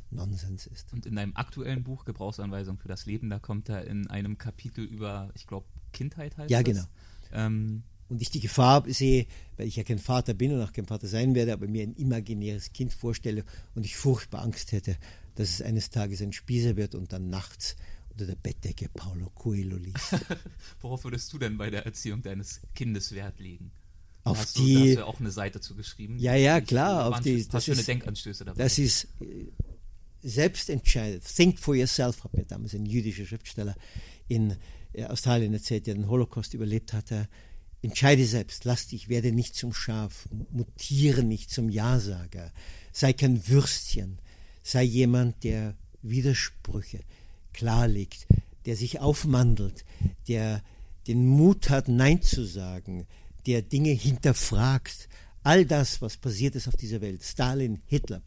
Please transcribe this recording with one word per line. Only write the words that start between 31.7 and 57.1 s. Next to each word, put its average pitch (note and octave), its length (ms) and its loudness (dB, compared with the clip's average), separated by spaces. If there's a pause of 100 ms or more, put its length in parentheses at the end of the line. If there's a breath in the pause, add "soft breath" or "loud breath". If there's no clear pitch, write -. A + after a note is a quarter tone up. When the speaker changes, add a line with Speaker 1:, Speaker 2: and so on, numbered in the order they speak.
Speaker 1:
yourself, B2+ 500 2
hat - 100 -10
mir - 100 0
damals G#2 300 -8
ein G#2 120 -4
jüdischer G#2 400 -2
Schriftsteller G#2 480 -8 (540 loud breath)
in, A2 280 2 (360 loud breath)
äh, A2+ 120 -8
Australien A#2 480 0
erzählt, G#2+ 340 -4
der G#2+ 80 -4
den G2+ 140 -2
Holocaust A#2+ 460 -2
überlebt A2 380 -4
hatte. G#2+ 360 -4 (540 soft breath)
„Entscheide C3 420 6
selbst, A2+ 400 -2
lass A#2+ 240 -2
dich, A2 220 -8
werde A#2+ 220 2
nicht A#2+ 220 0
zum A#2+ 200 -6
Schaf, G#2+ 520 -6 (240)
mutiere C3+ 720 2
nicht A2 280 0
zum A2+ 180 -2
Ja-Sager, G2+ 840 0 (420 loud breath)
sei C3 200 4
kein B2 360 2
Würstchen, G2 720 2 (440 soft breath)
sei B2+ 220 2
jemand, B2 600 4
der A2 320 -2 (240)
Widersprüche A#2+ 1000 -2 (520 soft breath)
klarlegt, A2+ 760 2 (380 loud breath)
der A#2 120 -2
sich A#2+ 240 -4
aufmandelt, B2+ 840 4 (440 loud breath)
der A2 340 0 (440 soft breath)
den A#2+ 200 4
Mut D#3 420 8
hat, C3+ 200 4
Nein C3 340 6
zu - 240 6
sagen, F2+ 600 -8 (400 soft breath)
der A#2+ 140 2
Dinge C#3+ 300 2
hinterfragt.“ C3 1160 2 (380 loud breath)
All E3+ 200 10
das, C#3+ 340 2
was A2 160 -4
passiert B2 380 0
ist B2 140 -6
auf A#2 80 4
dieser A2 260 -2
Welt, G2 200 -6